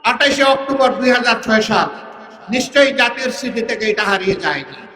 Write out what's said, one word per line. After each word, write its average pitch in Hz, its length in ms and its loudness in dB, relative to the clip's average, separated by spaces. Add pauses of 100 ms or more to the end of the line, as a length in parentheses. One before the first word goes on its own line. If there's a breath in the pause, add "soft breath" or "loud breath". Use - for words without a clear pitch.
আঠাশে 277 380 2
অক্টোবর 269 500 2
দুই 254 180 0
হাজার 240 320 2
ছয় 220 180 2
সাল, 202 280 0 (640)
নিশ্চয়ই 269 420 2
জাতির 247 380 0
স্মৃতি 233 320 -6
থেকে 220 280 -2
এটা 214 120 0
হারিয়ে 190 320 0
যায়নি। 143 600 -6